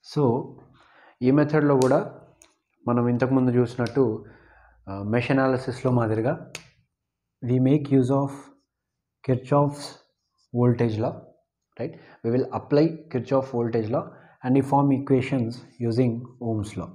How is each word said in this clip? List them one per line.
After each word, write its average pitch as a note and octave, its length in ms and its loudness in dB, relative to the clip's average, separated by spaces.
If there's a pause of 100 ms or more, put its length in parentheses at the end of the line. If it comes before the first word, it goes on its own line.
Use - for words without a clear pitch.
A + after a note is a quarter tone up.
(120)
So, D3+ 100 0 (1040)
ఈ B2+ 120 6
మెథడ్‌లో D3 440 2
కూడా C3+ 160 4 (880)
మనం A#2+ 240 2
ఇంతకుముందు B2+ 460 2
చూసినట్టు, B2 460 0 (840)
ఆ, G2 140 -8 (120)
మెష్ B2 200 -2
అనాలిసిస్‌లో C3 640 0
మాదిరిగా A2+ 340 0 (1200)
we B2+ 80 2 (100)
make C#3+ 160 2 (140)
use B2 120 2 (120)
of C#3 80 -4 (960)
Kirchhoff's C#3+ 580 0 (760)
voltage A#2+ 460 2
law, C#3+ 80 -4 (680)
right? - 140 -8 (300)
We A#2 100 0
will B2+ 120 0 (120)
apply C#3+ 260 2 (280)
Kirchhoff C3 340 -2 (100)
voltage A2+ 380 -2
law E3 100 -4 (400)
and B2+ 140 4
we C3 140 2
form C#3 260 4
equations B2 560 0 (340)
using A#2+ 240 2 (360)
Ohm's A2 320 -4
law. E2+ 140 -12